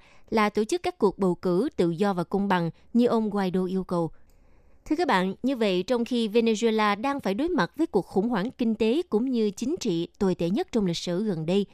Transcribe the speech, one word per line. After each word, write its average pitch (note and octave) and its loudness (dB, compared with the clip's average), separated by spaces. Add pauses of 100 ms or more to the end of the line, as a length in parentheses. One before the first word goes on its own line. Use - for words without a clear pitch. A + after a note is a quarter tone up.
(300)
là G#3+ 2
tổ G#3 0
chức F4 -4
các F4+ -6
cuộc G3+ 2
bầu F#3 2
cử F#3 0
tự F3 2
do G3 0
và F3+ -2
công G3+ -2
bằng F3 0 (220)
như A#3+ 4
ông A3 2
Guaido F#3 -2
yêu F#3 -4
cầu. E3+ -2 (760)
Thưa D#4 0
các E4+ 0
bạn, F#3+ 2
như C4+ 0
vậy, G3 0
trong A#3+ 0
khi A#3 -2
Venezuela A3 2
đang C#4 -2
phải G3 -2
đối C4+ -2
mặt C4 0
với D#4+ 0
cuộc F3+ 0
khủng G#3 -2
hoảng A#3 -2
kinh A3+ -2
tế A3+ 0
cũng A#3+ 0
như A3 0
chính B3+ -4
trị E3+ -2 (100)
tồi F#3+ 2
tệ E3+ -2
nhất C#4 -2
trong G#3+ 0
lịch E3+ -2
sử F3+ -4
gần E3 -4
đây – F#3+ 2